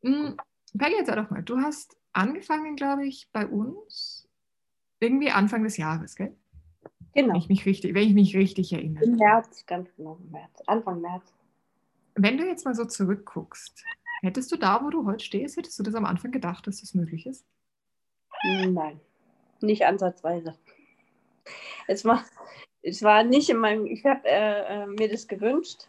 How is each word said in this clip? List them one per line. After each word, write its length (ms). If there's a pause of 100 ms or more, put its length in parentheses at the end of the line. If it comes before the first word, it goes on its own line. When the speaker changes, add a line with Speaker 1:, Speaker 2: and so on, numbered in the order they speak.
Speaker 1:
Mm, 360 (380)
Peggy, 220
erzähl 200
doch 120
mal. 140
Du 160
hast 360 (180)
angefangen, 640
glaube 300
ich, 260
bei 140
uns 800 (720)
irgendwie 300
Anfang 340
des 140
Jahres, 380
gell? 200 (800)
Speaker 2:
Genau. 200
Speaker 1:
Wenn 20
ich 140
mich 180
richtig, 260
wenn 140
ich 80
mich 200
richtig 380
erinnere. 300
Speaker 2:
Im 140
März, 500
ganz 280
genau, 280
im 80
März. 340
Anfang 360
März. 300 (840)
Speaker 1:
Wenn 240
du 80
jetzt 180
mal 80
so 120
zurückguckst, 1000 (420)
hättest 260
du 40
da, 280
wo 60
du 160
heute 180
stehst, 320
hättest 220
du 60
das 100
am 100
Anfang 280
gedacht, 340
dass 160
das 140
möglich 320
ist? 180 (960)
Speaker 2:
Nein, 580 (640)
nicht 240
ansatzweise. 680 (1300)
Es 180
war, 180 (580)
es 220
war 200
nicht 280
in 60
meinem, 280
ich 180
hab, 220
äh, 580
äh, 40
mir 220
das 180
gewünscht. 600